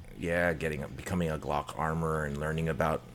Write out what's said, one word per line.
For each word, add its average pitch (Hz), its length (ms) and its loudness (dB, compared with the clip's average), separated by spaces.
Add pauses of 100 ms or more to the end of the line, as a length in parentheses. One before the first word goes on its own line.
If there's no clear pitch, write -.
(200)
yeah, 85 340 2
getting 76 300 -2
a, - 40 -6
becoming 85 420 0
a 78 80 0
Glock 73 400 -2
armor 80 480 2
and 71 120 -2
learning 80 320 0
about, 78 320 2 (140)